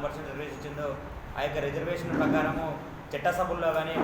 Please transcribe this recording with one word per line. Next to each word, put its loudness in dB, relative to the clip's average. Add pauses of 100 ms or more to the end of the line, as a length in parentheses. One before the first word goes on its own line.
పర్సెంట్ -4
రిజర్వేషన్ -6
ఇచ్చిందో, -4 (420)
ఆ 0
యొక్క 0
రిజర్వేషన్ 0
ప్రకారము 2 (360)
చట్టసభల్లో 2
కానీ 2